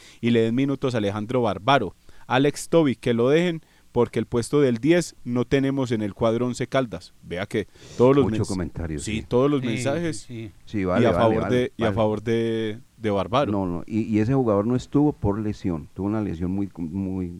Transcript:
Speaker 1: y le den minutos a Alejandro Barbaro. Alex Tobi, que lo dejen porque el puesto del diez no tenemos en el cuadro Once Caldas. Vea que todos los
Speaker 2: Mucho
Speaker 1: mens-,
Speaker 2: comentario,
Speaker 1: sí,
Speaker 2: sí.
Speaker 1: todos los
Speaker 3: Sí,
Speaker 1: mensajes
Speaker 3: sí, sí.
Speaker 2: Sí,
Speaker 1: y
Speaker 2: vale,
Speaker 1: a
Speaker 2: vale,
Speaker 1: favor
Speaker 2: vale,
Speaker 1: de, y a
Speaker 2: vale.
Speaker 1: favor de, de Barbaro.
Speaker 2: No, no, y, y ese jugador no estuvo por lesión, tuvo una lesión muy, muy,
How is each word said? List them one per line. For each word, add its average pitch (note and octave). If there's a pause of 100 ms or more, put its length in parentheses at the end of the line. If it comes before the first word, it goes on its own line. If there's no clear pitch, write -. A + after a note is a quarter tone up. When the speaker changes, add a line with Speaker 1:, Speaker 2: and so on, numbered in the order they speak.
(220)
Speaker 1:
y A#2+
le A#2
den A2+
minutos C3+
a B2
Alejandro G#2+
Barbaro. A2 (320)
Alex C3+
Tobi, D3+
que -
lo A#2
dejen E3 (300)
porque A#2
el A2+
puesto A#2+
del B2+
diez D#3+
no B2
tenemos C3+
en A2
el G#2
cuadro A#2
Once B2
Caldas. A2+
Vea F2
que G#2 (280)
todos B2+
los C#3
Speaker 2:
Mucho A2
Speaker 1:
mens-, F#2
Speaker 2:
comentario, E2
Speaker 1:
sí, G#2+
Speaker 2:
sí. G#2+
Speaker 1:
todos C3
los C#3+
Speaker 3:
Sí, B2
Speaker 1:
mensajes C#3
Speaker 3:
sí, A2+
sí. G2 (140)
Speaker 2:
Sí, -
Speaker 1:
y F#2+
Speaker 2:
vale, F#2
Speaker 1:
a A2+
Speaker 2:
vale, -
Speaker 1:
favor A2
Speaker 2:
vale, A2
Speaker 1:
de, B2
y A2+
a -
Speaker 2:
vale. G#2
Speaker 1:
favor G#2+
de, A2+ (180)
de A2
Barbaro. G2+
Speaker 2:
No, G2
no, F2
y, G#2+
y G#2+
ese G#2+
jugador A2
no B2
estuvo D3
por G2+
lesión, G2+
tuvo F#2+
una G#2+
lesión F2+
muy, G2
muy, F#2 (120)